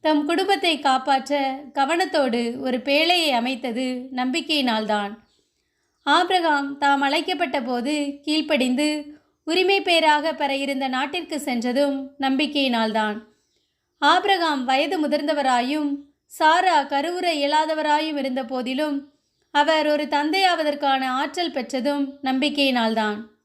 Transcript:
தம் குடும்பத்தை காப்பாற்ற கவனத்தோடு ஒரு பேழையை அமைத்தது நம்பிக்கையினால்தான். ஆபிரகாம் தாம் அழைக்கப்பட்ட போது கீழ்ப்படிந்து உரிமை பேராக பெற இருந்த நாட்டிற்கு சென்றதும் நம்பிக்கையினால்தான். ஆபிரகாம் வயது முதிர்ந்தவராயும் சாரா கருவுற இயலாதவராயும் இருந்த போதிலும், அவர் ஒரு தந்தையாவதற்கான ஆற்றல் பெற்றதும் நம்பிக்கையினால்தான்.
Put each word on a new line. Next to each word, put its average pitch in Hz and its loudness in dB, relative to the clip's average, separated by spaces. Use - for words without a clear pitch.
தம் 302 2
குடும்பத்தை 370 0
காப்பாற்ற 269 0
கவனத்தோடு 269 0
ஒரு 262 -2
பேழையை 320 2
அமைத்தது 247 -2
நம்பிக்கையினால்தான். 247 0
ஆபிரகாம் 311 2
தாம் 277 2
அழைக்கப்பட்ட 294 -2
போது 285 -4
கீழ்ப்படிந்து 302 0
உரிமை 370 2
பேராக 320 2
பெற 277 -2
இருந்த 277 -2
நாட்டிற்கு 285 -4
சென்றதும் 269 -2
நம்பிக்கையினால்தான். 247 0
ஆபிரகாம் 330 2
வயது 294 0
முதிர்ந்தவராயும் 285 0
சாரா 330 4
கருவுற 330 -2
இயலாதவராயும் 311 0
இருந்த 262 -2
போதிலும், 262 -4
அவர் 302 4
ஒரு 302 2
தந்தையாவதற்கான 294 2
ஆற்றல் 285 -2
பெற்றதும் 277 -4
நம்பிக்கையினால்தான். 247 0